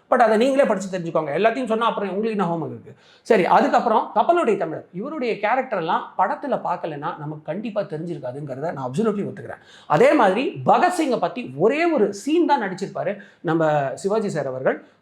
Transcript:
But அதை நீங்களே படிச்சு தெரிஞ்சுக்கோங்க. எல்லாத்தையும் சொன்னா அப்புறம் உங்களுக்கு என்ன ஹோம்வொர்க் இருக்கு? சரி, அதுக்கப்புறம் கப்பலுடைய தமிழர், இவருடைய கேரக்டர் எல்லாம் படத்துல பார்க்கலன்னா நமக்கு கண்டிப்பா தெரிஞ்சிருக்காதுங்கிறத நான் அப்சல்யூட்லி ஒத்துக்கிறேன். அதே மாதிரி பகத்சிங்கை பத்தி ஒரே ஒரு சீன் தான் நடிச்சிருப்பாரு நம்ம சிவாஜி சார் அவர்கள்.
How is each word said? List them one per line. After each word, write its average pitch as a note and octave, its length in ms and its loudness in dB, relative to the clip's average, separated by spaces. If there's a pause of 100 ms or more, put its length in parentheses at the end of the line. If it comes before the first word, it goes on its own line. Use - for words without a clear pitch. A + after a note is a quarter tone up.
But B3 120 4
அதை A3 160 6
நீங்களே C4 300 4
படிச்சு F#3+ 320 -2
தெரிஞ்சுக்கோங்க. D#3+ 280 -2
எல்லாத்தையும் A3 400 0
சொன்னா A3+ 180 0
அப்புறம் G3+ 240 -2
உங்களுக்கு G3+ 340 -2
என்ன E3+ 100 -2
ஹோம்வொர்க் D3+ 160 -6
இருக்கு? A#2 260 -16 (260)
சரி, G3 240 4
அதுக்கப்புறம் A#3 720 4
கப்பலுடைய B3 420 4
தமிழர், D#3+ 360 -6
இவருடைய A#3+ 460 -6
கேரக்டர் A#3+ 400 -2
எல்லாம் F#3 380 -4
படத்துல C4+ 340 -2
பார்க்கலன்னா E3 680 -4
நமக்கு D3+ 260 -10
கண்டிப்பா G#3 380 -6
தெரிஞ்சிருக்காதுங்கிறத D3 880 -8
நான் C3 200 -8
அப்சல்யூட்லி G3+ 340 -2
ஒத்துக்கிறேன். A#2+ 340 -12 (280)
அதே D#3 260 4
மாதிரி A#3+ 520 2
பகத்சிங்கை C4+ 540 2
பத்தி E3+ 380 -4
ஒரே D4 340 2
ஒரு G#3 220 2
சீன் D#4 320 0
தான் C#4 160 2
நடிச்சிருப்பாரு F#3 560 -6 (240)
நம்ம D3+ 540 2
சிவாஜி G3+ 340 -2
சார் D3 180 -4
அவர்கள். C3+ 380 -2 (160)